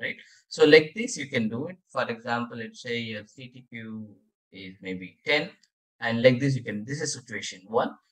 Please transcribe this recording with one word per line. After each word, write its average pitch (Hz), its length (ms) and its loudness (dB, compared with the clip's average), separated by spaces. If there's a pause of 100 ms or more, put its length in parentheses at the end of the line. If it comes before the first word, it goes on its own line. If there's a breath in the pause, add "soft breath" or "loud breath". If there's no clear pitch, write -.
right? 117 140 -6 (320 loud breath)
So 160 180 6
like 156 300 8
this, 233 200 -4
you - 120 -8
can 113 200 -2
do 120 200 -4
it. 185 100 -12 (120)
For 123 200 -2
example, 120 480 -4
let's 110 240 -12
say 120 160 -6
your 110 300 -8
C 127 200 -18
T 127 220 -20
Q 110 380 -12 (440)
is 95 300 -14
maybe 92 440 -10
ten, 151 260 0 (480)
and 117 240 0
like 127 160 8
this, 139 160 2
you 117 80 -4
can, 104 220 -8
this 143 160 -6
is 151 120 -4
situation 104 540 -10
one. 113 240 0 (200)